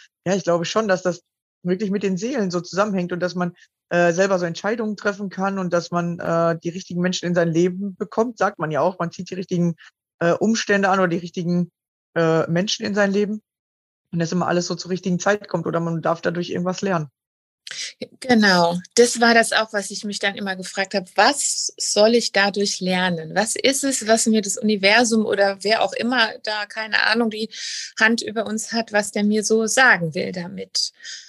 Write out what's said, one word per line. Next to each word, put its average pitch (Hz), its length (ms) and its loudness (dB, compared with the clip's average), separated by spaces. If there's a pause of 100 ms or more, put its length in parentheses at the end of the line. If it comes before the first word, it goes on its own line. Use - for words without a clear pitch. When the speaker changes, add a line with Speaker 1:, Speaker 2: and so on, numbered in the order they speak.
(260)
Speaker 1:
"Ja, 180 80 2
ich 180 80 0
glaube 170 220 2
schon, 214 240 -2
dass 185 140 2
das 180 200 -2 (400)
wirklich 185 300 -2
mit 202 100 -2
den 190 140 0
Seelen 214 340 -2
so 175 100 -2
zusammenhängt 185 520 -2
und 175 80 -4
dass 175 160 -4
man, 175 160 -2 (380)
äh, 175 220 4
selber 190 260 2
so 175 80 -4
Entscheidungen 214 500 -4
treffen 202 340 -4
kann 196 280 -4
und 180 140 -4
dass 175 200 0
man, 170 280 -2
äh, 165 420 0
die 170 80 -6
richtigen 180 300 -6
Menschen 180 260 -2
in 175 80 0
sein 170 140 4
Leben 180 480 0
bekommt", 226 420 -4
sagt 202 200 0
man 156 140 -4
ja 143 80 0
auch. 185 180 0
Man 170 140 -2
zieht - 180 -12
die 185 40 -8
richtigen, 175 420 -2 (440)
äh, 170 120 4
Umstände 202 560 2
an 190 100 2
oder 185 100 4
die 165 100 -2
richtigen, 175 520 -2 (460)
äh, 160 340 4
Menschen 190 340 -2
in 214 100 -2
sein 202 180 2
Leben 208 280 0 (720)
und 170 80 -4
dass 165 120 -2
immer 175 160 0
alles 175 200 -2
so 180 80 -4
zur 170 160 -10
richtigen 180 280 -2
Zeit 208 280 0
kommt 170 180 0
oder 170 140 -2
man 165 220 -4
darf 165 200 0
dadurch 175 280 -4
irgendwas 180 320 -4
lernen. 175 260 -2 (1120)
Speaker 2:
Genau, 190 580 4 (160)
das 240 260 4
war 233 140 6
das 226 180 4
auch, 220 200 0
was 202 180 -4
ich 202 140 -10
mich 202 140 -6
dann 202 180 -2
immer 196 200 -6
gefragt 190 380 -6
hab, 185 220 -2
"Was - 600 2
soll 214 360 4
ich 233 180 2
dadurch 202 480 0
lernen? 180 540 -2
Was 202 220 0
ist 277 280 0
es, 254 220 -2
was 226 200 4
mir 220 160 4
das 196 140 -4
Universum 214 680 4
oder 196 360 2
wer 214 200 2
auch 196 100 0
immer 233 380 0 (140)
da, 214 220 -4
keine 220 400 -4
Ahnung, 226 240 2
die 214 180 -6 (500)
Hand 220 240 2
über 208 240 -4
uns 214 260 -8
hat, 226 200 -4
was 208 200 0
der 208 120 0
mir 208 200 2
so 220 220 2
sagen 214 480 2
will 185 180 -4
damit?" 185 600 -6 (360)